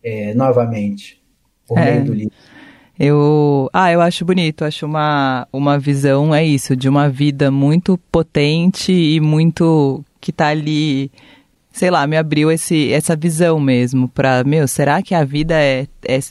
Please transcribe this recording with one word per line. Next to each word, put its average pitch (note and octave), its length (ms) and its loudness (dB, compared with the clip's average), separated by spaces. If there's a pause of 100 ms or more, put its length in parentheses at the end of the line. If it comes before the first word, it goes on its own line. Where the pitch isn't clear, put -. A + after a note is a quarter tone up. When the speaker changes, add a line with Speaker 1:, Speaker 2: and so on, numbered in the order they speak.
Speaker 1:
é, G#2+ 340 -8
novamente, A#2 840 -2 (460)
por A#2 100 -4
Speaker 2:
É. D3+ 160 2
Speaker 1:
meio - 120 0
do A2+ 100 -4
livro. G#2+ 200 -8 (640)
Speaker 2:
Eu, D3 760 2
ah, F#3 180 2
eu F3+ 80 2
acho F3 240 0
bonito, E3 400 -2
acho D3+ 220 -8
uma, D3 680 -2
uma C#3+ 260 0
visão, C#3+ 560 0
é D#3 100 2
isso, C#3+ 300 0
de C3 140 -2
uma C#3+ 220 2
vida C#3 400 0
muito D3+ 480 2 (120)
potente E3 800 0
e D#3+ 300 2
muito D#3 800 2 (160)
que - 140 -10
tá D#3 140 -2
ali, D3+ 640 -2 (600)
sei - 200 -2
lá, D#3 160 0
me D#3 100 -2
abriu D3+ 340 0
esse, D#3+ 400 0
essa D3+ 240 0
visão D#3+ 460 0
mesmo B2+ 480 0
pra, C3 360 0
meu, D3 220 2
será C#3+ 360 0
que - 120 -4
a E3 100 2
vida D3+ 360 -2
é, C3+ 260 0 (160)
é C3 180 -2 (100)